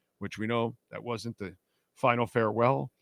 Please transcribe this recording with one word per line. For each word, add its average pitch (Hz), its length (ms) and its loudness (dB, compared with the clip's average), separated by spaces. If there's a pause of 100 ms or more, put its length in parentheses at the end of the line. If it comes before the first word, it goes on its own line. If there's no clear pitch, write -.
(200)
which 101 180 -10
we 107 100 -4
know 117 280 0 (160)
that 107 120 -12
wasn't 117 360 -8
the 92 140 -10 (400)
final 120 320 2
farewell. 117 640 2 (120)